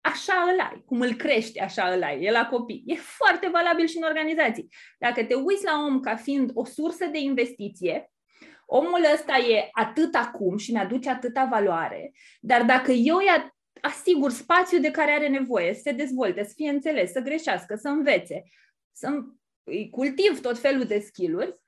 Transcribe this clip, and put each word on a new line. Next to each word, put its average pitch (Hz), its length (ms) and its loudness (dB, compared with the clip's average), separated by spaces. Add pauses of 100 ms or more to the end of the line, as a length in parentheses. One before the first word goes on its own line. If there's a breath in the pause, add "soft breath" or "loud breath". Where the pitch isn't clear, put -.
așa 330 340 -2 (180)
îl 370 80 2
ai, - 260 -6
cum 240 140 -2
îl 247 140 0
crești, 240 440 -2
așa 190 300 -2
îl 185 140 0
ai, 143 200 -4
e 196 80 0
la 240 160 2
copii. 233 400 -6
E 277 80 -4
foarte 370 540 0
valabil 339 380 2
și 330 100 -4
în 330 60 -6
organizații. 311 680 -2 (300 loud breath)
Dacă 240 260 0
te - 100 -4
uiți 381 300 0
la 302 220 0
om 269 140 0
ca 226 160 -4
fiind 269 380 -2
o 220 100 -2
sursă 330 420 -4
de 311 120 -4
investiție, 240 920 -4 (600 loud breath)
omul 339 320 2 (100)
ăsta 294 220 0
e 233 360 2
atât 240 420 0
acum 208 420 0
și 233 160 -6
mi-aduce 233 380 -2
atâta 254 340 0
valoare, 170 680 -2 (280 soft breath)
dar 240 240 4
dacă 254 280 4
eu 254 240 4
îi 370 360 4 (280)
asigur 285 500 2
spațiul 349 500 2
de 302 100 2
care 302 200 2
are 294 180 2
nevoie, 233 460 0
să 220 100 -14
se 285 80 -2
dezvolte, 247 520 -2
să 208 120 -16
fie 302 140 -4
înțeles, 285 400 0
să 262 100 -4
greșească, 254 560 -4
să 254 120 -8
învețe, 285 540 0 (500 soft breath)
să - 160 -10 (560)
îi 196 260 -8
cultiv 285 500 0
tot 240 180 -4
felul 269 260 0
de 208 140 0
skill-uri 196 680 -4